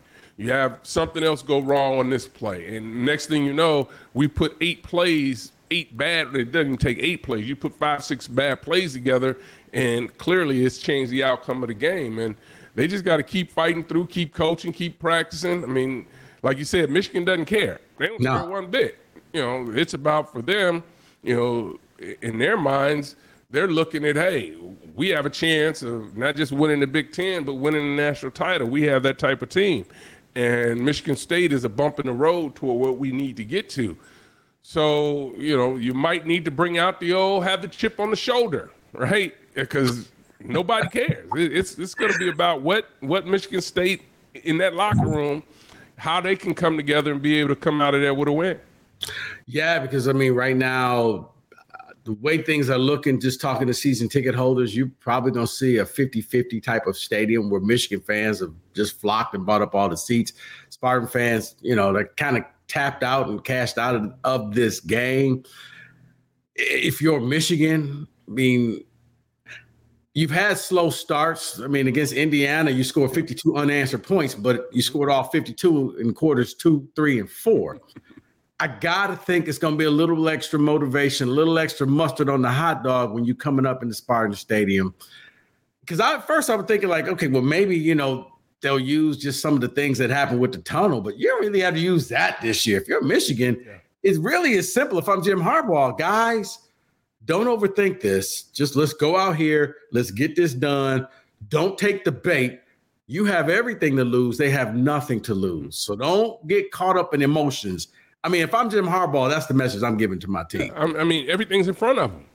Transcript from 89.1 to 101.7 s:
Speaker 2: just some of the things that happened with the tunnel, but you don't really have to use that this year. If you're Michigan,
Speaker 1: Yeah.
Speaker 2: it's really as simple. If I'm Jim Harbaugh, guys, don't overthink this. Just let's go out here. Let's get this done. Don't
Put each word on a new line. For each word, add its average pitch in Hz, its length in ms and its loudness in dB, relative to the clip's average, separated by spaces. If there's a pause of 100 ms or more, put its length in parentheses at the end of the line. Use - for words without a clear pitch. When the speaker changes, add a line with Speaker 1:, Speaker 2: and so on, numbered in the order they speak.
Speaker 2:
just 139 240 -4
some 151 140 2
of 135 60 4
the 123 80 0
things 143 300 0
that 123 120 0
happened 135 280 0
with 123 140 2
the 95 60 -10
tunnel, 151 420 0
but 101 180 -6
you 381 80 0
don't 494 140 2
really 202 180 0
have 180 160 2
to 160 60 0
use 175 300 2
that 127 300 0
this 113 240 0
year. 101 160 2
If 95 60 -6
you're - 160 0
Michigan, 123 640 0
Speaker 1:
Yeah. 110 60 -20 (320)
Speaker 2:
it's 190 140 4
really 269 400 2
as 170 140 -2
simple. 269 240 2
If 165 120 0
I'm 190 160 2
Jim 185 160 2
Harbaugh, 170 580 2
guys, 214 580 0 (680)
don't 190 220 0
overthink 202 540 2
this. 95 420 0
Just 135 340 -4
let's 143 160 2
go 156 240 2
out 190 180 2
here. 151 400 2 (160)
Let's 117 220 0
get 139 240 -2
this 170 180 2
done. 135 540 0 (400)
Don't 175 280 0